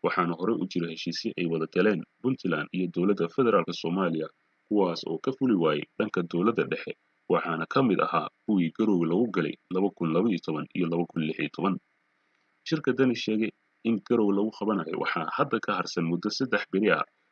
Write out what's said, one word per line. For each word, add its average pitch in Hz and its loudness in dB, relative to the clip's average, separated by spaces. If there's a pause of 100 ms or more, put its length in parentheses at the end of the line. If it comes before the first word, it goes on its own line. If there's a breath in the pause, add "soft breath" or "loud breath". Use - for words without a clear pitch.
Waxaana 87 0
horey 95 0
u - -4
jira 87 -4
heshiisyo 82 -6
ay 90 -2
wada 80 -2
galeen 92 2 (180)
Puntland 90 -2
iyo 92 -2
dowladda 87 2
federaalka 101 2
Soomaaliya, 85 -2 (420)
kuwaas 92 2
oo 82 -4
ka - -2
fuli 127 2
waayay 76 2 (100)
dhanka - -2
dowladda 87 0
dhexe, - -6 (380)
waxaana 82 0
ka 135 2
mid 107 4
ahaa 80 0 (140)
kuwii 90 2
Garowe 98 2
lagu 95 2
galay 90 -2 (160)
laba 92 0
kun 82 -2
laba 92 4
iyo 92 2
toban 76 -4
iyo 90 0
laba 85 0
kun - -4
lix 78 -4
iyo 76 -2
toban. 92 -2 (920)
Shirka 147 -2
Dani 127 2
sheegay 110 -2 (340)
in 117 2
Garowe 110 2
lagu 104 2
qabanayo 92 -2
waxaa - -2
hadda 135 -2
ka - -4
harsan 90 -4
muddo 87 -2
saddex 117 -2
beri 98 2
ah, 78 2 (280)